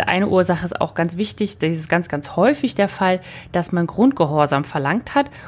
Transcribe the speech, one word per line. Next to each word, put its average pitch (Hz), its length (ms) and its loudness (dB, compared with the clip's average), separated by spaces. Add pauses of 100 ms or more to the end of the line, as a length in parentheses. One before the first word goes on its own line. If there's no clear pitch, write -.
eine 185 220 2
Ursache 180 360 2
ist 175 160 -6
auch 170 140 -2
ganz 170 220 -2
wichtig, 208 420 -4
das 160 120 0
ist 160 180 -6
ganz, 170 200 0
ganz - 280 -8
häufig 269 380 2
der 202 140 2
Fall, 185 320 0 (300)
dass 175 220 -2
man 175 140 2
Grundgehorsam 147 800 2
verlangt 147 500 -4
hat 277 160 2 (180)